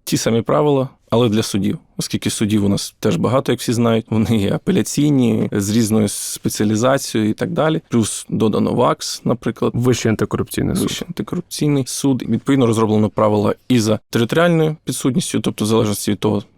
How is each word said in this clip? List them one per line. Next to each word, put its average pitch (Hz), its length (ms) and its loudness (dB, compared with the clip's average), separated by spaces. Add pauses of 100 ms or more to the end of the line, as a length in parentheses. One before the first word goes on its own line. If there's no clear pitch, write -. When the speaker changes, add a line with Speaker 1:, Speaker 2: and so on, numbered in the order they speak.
Speaker 1:
ті - 140 -2
самі 117 240 0
правила, 143 480 0 (200)
але 117 200 4
для 107 140 2
судів, 101 340 -2 (200)
оскільки - 320 -4
судів 104 360 0
у 98 40 2
нас - 300 -4
теж 104 160 0
багато, 107 360 0
як 123 80 -2
всі - 140 -2
знають, 113 360 0
вони 113 280 0
є 98 180 0
апеляційні, 113 960 0
з 104 240 -2
різною 110 320 2
спеціалізацією 110 1200 -2
і 110 40 0
так 113 180 -6
далі. 160 380 0
Плюс - 400 -2
додано 107 440 0
вакс, 131 520 -2
наприклад. 117 500 -2
Speaker 2:
Вищий 120 340 2
антикорупційний - 640 -2
суд. 208 80 -2
Speaker 1:
Вищий - 240 -6
антикорупційний 156 800 -2
суд. 131 420 -2
Відповідно, 127 360 2
розроблено 107 440 2
правила 104 460 2 (140)
і 123 100 4
за 107 200 0 (100)
територіальною 156 720 2
підсудністю, 131 560 -2
тобто - 260 -2
в - 20 0
залежності 107 440 0
від 101 80 -2
того, 104 240 0 (140)